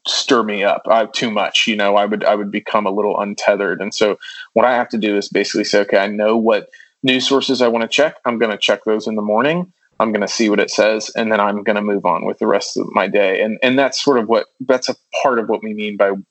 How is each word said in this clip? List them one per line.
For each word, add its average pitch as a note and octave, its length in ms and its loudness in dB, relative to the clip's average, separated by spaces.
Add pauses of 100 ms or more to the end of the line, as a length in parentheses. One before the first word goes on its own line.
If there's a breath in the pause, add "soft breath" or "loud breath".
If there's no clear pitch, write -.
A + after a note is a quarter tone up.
stir - 360 0
me G#2 220 -2
up, F#2+ 220 0
uh, A2 260 4
too A#2 180 -4
much. G#2 360 0
You A2 100 -2
know, G2+ 200 2
I G#2 100 4
would, G#2+ 180 -4
I G#2+ 100 4
would G#2 160 -4
become G#2 360 -2
a F#2+ 40 0
little G2+ 300 -2
untethered. G2+ 640 -2
And G#2 100 -6
so G#2 260 0 (360 loud breath)
what A2+ 100 4
I B2+ 100 4
have A#2+ 140 0
to A#2 80 -6
do G2+ 220 0
is G2+ 100 -4
basically G2+ 360 -2
say, G#2 160 2
"Okay, G#2 180 2
I G2 80 2
know G#2+ 280 0
what A2 360 0 (320 loud breath)
news C3 260 0
sources C3 320 2
I A#2+ 80 4
wanna A2+ 180 0
check. D3 380 0
I'm A#2 140 -2
gonna G#2+ 180 0
check - 280 -2
those G#2+ 220 0
in A2 100 -4
the G#2 60 -2
morning. C#3+ 480 0 (300)
I'm A2 120 2
gonna G2+ 160 0
see A2 200 0
what G2+ 120 4
it - 100 -2
says, G#2+ 440 2
and A2+ 160 -2
then G#2+ 100 2
I'm G#2 220 0
gonna G#2 200 0
move G2+ 240 -2
on E2+ 180 0
with G2+ 140 -4
the G#2+ 80 -2
rest - 320 0
of G2 140 -4
my G2+ 140 0
day." G2 360 2
And, A2 200 -2
and B2+ 160 2
that's C3+ 240 0
sort C3+ 160 2
of G#2+ 100 -2
what, A2+ 180 0 (140)
that's B2+ 280 0
a A#2+ 80 -6 (260)
part B2+ 160 2
of A2 120 -4
what G#2 120 -2
we G#2+ 120 -8
mean G#2+ 240 -6
by G2 140 2 (180)